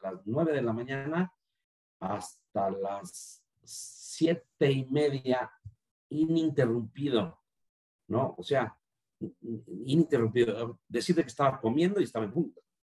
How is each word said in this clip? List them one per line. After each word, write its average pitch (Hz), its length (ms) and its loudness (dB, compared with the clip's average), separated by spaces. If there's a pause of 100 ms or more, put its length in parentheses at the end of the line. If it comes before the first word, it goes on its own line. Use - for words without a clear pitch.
las 92 240 -8
nueve 151 260 0
de 135 100 0
la 117 100 0
mañana 139 600 -4 (680)
hasta 98 720 -4
las 98 720 -8 (280)
siete - 1000 0
y 131 140 0
media, 131 640 0 (580)
ininterrumpido, 139 1300 0 (680)
¿no? 131 280 0
O 90 60 -10
sea, 127 340 0 (1080)
ininterrumpido. 117 1040 2
Decirte 156 340 2
que 131 60 -4
estaba 139 320 0
comiendo 170 400 2
y 143 40 4
estaba 110 200 -4
en 98 80 -6
junta. 143 280 -2 (340)